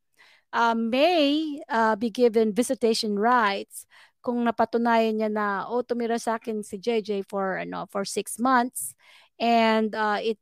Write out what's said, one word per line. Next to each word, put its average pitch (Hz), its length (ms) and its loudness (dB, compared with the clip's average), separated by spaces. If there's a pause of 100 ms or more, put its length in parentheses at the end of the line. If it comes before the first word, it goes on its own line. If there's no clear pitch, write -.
(520)
uh, 233 220 2
may, 285 960 2
uh, 226 260 2
be 220 140 -2
given 226 400 4
visitation 226 640 0
rights 214 720 0 (400)
kung 240 180 -2
napatunayan 226 800 2
niya 214 100 0
na, 202 380 -2
"Oh, 240 160 -2
tumira 233 340 -2
sa 226 220 -4
akin 214 240 -6
si 202 160 -12
J 233 180 0
J 202 220 -4
for, 190 400 -4
ano, 175 260 -8
for 196 160 -6
six - 380 -6
months, 254 500 0 (480)
and, 220 540 2
uh, 214 260 0
it 220 220 -4